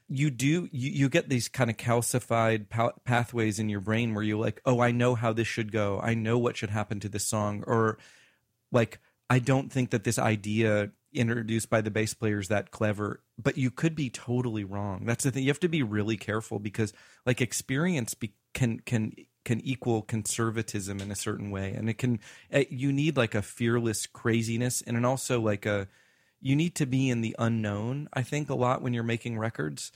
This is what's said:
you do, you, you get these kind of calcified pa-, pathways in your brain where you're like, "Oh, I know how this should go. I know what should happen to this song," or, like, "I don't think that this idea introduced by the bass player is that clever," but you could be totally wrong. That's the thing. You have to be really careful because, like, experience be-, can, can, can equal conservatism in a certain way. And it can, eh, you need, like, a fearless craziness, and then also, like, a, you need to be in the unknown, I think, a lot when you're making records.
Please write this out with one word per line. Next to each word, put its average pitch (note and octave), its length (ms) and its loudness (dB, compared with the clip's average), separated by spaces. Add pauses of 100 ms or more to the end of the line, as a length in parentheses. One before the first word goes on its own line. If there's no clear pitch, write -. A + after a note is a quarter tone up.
you C#3+ 200 0
do, D3 440 2
you, C3 180 -4
you C#3 180 2
get E3 200 2
these B2 200 0
kind A#2+ 220 0
of G#2+ 60 -2
calcified A#2 920 2
pa-, A#2 260 0 (100)
pathways A2+ 560 2
in G#2+ 80 0
your G2+ 120 -2
brain A2 320 0
where G#2 120 -2
you're G#2+ 160 0
like, A2+ 240 -2
"Oh, B2 160 4
I A#2+ 100 4
know B2 240 4
how A2+ 180 0
this A2 140 0
should A2 240 -4
go. G2+ 320 0
I A2+ 120 0
know A2+ 220 0
what A#2+ 200 0
should G#2+ 140 -4
happen G#2+ 300 -2
to G#2 80 -6
this G2 180 -4
song," G#2 400 -2
or, A2+ 320 2 (720)
like, A#2 300 2 (280)
"I B2+ 120 6
don't C3 320 2
think B2 180 0
that A2+ 140 0
this A#2+ 140 0
idea G#2 720 2 (200)
introduced A2+ 580 0
by A2+ 100 4
the G#2+ 100 -2
bass A2 240 -2
player G#2 240 0
is G2 100 -6
that G2+ 220 0
clever," G#2 500 -2 (160)
but C3+ 220 -2
you B2+ 120 2
could D#3+ 260 -2
be C#3+ 120 -2
totally A#2+ 540 -2
wrong. G2+ 440 -6
That's A#2 180 0
the C3+ 80 2
thing. C3+ 100 -2
You C3+ 80 2
have C#3+ 100 0
to F3+ 80 2
be D#3+ 140 0
really G#2+ 340 0
careful G#2+ 440 -4
because, G#2 320 -2 (320)
like, B2 160 2
experience C3+ 720 0
be-, - 200 -8 (200)
can, A2+ 260 2
can, A2 320 -2 (320)
can A2+ 180 0
equal A#2+ 400 -2
conservatism G#2+ 1000 -4
in G2 100 -8
a G2 60 -8
certain G#2 340 -6
way. F#2+ 220 -4
And G#2+ 180 -4
it A2 80 -4
can, B2 220 -2 (320)
eh, C#3 180 4
you C#3 220 -2
need, C#3+ 240 2
like, A#2 180 2
a G#2 80 0
fearless A#2 640 0
craziness, A#2 760 0
and A#2+ 140 -2
then A#2+ 80 2
also, B2+ 360 2
like, G#2+ 260 0
a, G2+ 220 0 (520)
you C3+ 140 2
need D#3+ 200 2
to D3+ 120 0
be C3 220 2
in A#2 140 0
the A2+ 160 -2
unknown, A2+ 760 0
I C3+ 100 -2
think, D3 280 -4
a C#3 40 -2
lot B2 280 2
when B2+ 100 0
you're A#2 100 0
making A#2 360 -2
records. - 580 -6